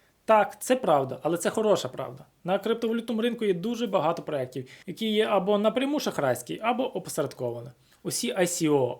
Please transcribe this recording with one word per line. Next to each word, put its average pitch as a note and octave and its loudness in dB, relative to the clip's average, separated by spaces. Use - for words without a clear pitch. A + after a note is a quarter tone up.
Так, G#3 4
це B3+ 2
правда, C#3 2
але E3 0
це F#3+ 0
хороша G#3+ 2
правда. C3 -10
На F#3 0
криптовалютному A3+ -2
ринку A#3 -2
є G3 2
дуже A3+ -4
багато E3 0
проєктів, C3+ -6
які G#3+ -4
є G#3+ 4
або G3+ 2
напряму B3+ 0
шахрайські, D3 -2
або B3 -2
опосередковано. C3 -6
Усі - -4
I F#3 4
C E3+ 0
O, C3 2